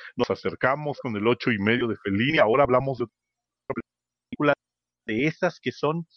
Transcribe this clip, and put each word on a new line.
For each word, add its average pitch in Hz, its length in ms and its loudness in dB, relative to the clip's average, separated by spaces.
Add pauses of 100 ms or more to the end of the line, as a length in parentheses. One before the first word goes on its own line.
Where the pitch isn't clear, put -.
(160)
nos 120 140 0
acercamos 127 720 -2
con 113 160 -6
El 107 100 0
ocho 123 240 0
y 104 80 0
medio 117 280 2
de 107 100 -4
Fellini, 117 400 0
ahora 127 260 6
hablamos 127 360 2
de 123 40 -2
otra - 800 -12 (480)
película 147 240 2 (520)
de 120 220 0
esas 175 320 -4
que - 140 -6
son 160 440 -2